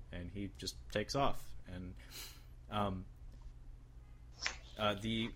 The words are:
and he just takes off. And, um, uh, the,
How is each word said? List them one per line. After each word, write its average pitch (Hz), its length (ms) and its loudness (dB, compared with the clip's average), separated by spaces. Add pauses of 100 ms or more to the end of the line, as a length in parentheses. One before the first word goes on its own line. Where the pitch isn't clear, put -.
(120)
and 87 200 -4
he 101 260 -2
just - 180 -2 (160)
takes 107 240 2
off. 135 280 8 (300)
And, 92 220 -4 (720)
um, 101 360 4 (1700)
uh, 104 240 6
the, 113 340 4